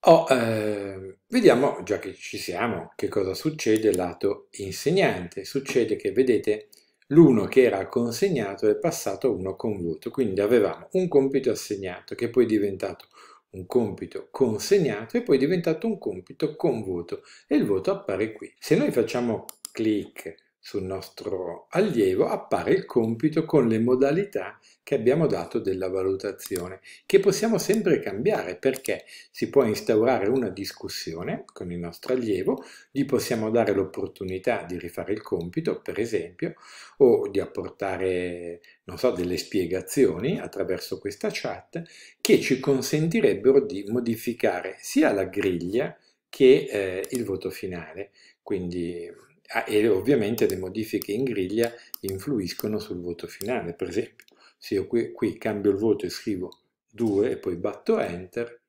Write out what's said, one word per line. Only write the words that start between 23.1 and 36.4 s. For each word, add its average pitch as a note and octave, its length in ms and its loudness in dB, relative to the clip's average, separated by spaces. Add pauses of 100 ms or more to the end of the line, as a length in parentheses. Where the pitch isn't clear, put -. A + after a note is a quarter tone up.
con C3+ 220 4
le A2 120 2
modalità B2+ 800 0 (300)
che C#3 60 2
abbiamo C3 320 4
dato F#2 320 -2
della F#2+ 280 -2
valutazione, F#2+ 960 -4 (240)
che G3 140 6
possiamo G3+ 400 2
sempre F3+ 400 2
cambiare G#2 560 -2
perché - 500 -2 (240)
si - 180 -6
può C3 160 4
instaurare A2 640 2
una A#2+ 220 0
discussione F#2+ 1040 -10
con F2+ 180 -10
il F2 60 -8
nostro E2+ 360 -6
allievo, A#2 500 -2 (260)
gli C3+ 160 -2
possiamo A2 460 -2
dare A2 200 2
l'opportunità F#2+ 960 -4
di F2 120 -8
rifare F2+ 340 -6
il - 80 -6
compito, F2 580 -4
per - 200 -8
esempio, A2 560 -4 (420)